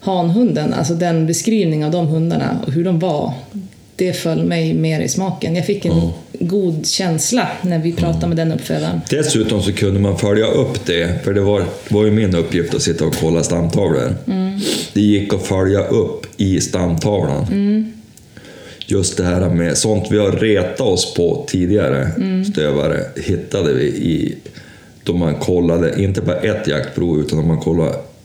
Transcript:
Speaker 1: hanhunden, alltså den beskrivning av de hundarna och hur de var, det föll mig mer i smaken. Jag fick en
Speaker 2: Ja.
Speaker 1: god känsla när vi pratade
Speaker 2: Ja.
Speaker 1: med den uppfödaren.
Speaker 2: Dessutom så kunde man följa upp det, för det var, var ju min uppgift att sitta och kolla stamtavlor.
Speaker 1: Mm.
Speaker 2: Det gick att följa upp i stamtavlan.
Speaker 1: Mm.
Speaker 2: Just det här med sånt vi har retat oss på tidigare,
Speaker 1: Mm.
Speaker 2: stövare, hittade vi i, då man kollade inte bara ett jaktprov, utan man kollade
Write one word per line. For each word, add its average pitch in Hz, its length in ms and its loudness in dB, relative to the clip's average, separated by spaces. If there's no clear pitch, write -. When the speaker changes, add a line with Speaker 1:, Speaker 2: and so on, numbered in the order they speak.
Speaker 1:
hanhunden, 175 720 2
alltså 165 200 0
den 165 320 2
beskrivning 165 580 0
av 151 60 0
de 170 160 0
hundarna 160 600 0
och 135 60 -4
hur 170 120 0
de 180 140 2
var, 160 340 0
det 180 160 0
föll 165 320 0
mig 165 300 0
mer 160 260 0
i - 80 -2
smaken. 185 480 -2
Jag 180 100 0
fick 202 180 -2
en 175 120 2
Speaker 2:
Ja. 165 160 2
Speaker 1:
god 175 460 0
känsla 185 640 0
när 175 160 0
vi 165 140 0
pratade 165 280 0
Speaker 2:
Ja. 170 60 0
Speaker 1:
med 170 100 0
den 160 160 0
uppfödaren. 160 480 -2
Speaker 2:
Dessutom 110 520 2
så 101 100 0
kunde 98 280 2
man 101 180 2
följa 107 280 2
upp - 400 0
det, 85 380 0
för 98 100 0
det 101 60 4
var, 98 240 2
var 107 160 4
ju 107 60 6
min 104 240 2
uppgift 85 400 0
att - 80 -2
sitta 80 220 0
och 80 160 0
kolla 80 220 2
stamtavlor. 85 720 0
Speaker 1:
Mm. 190 340 -2
Speaker 2:
Det 101 80 2
gick 104 340 2
att 98 120 -2
följa 95 400 2
upp - 400 0
i 95 240 2
stamtavlan. 87 880 0
Speaker 1:
Mm. 208 420 0
Speaker 2:
Just 98 300 0
det 92 80 0
här 90 240 2
med 85 300 0
sånt 107 320 0
vi 104 80 4
har 101 140 2
retat 101 480 0
oss 104 340 0
på 85 340 0
tidigare, 90 680 2
Speaker 1:
Mm. 190 280 0
Speaker 2:
stövare, 76 560 0
hittade 85 480 0
vi 65 100 2
i, - 500 0
då 92 100 -2
man 82 200 0
kollade 85 680 2
inte 98 180 0
bara - 160 0
ett - 320 -2
jaktprov, 76 520 0
utan 76 260 0
man 80 140 2
kollade 82 340 0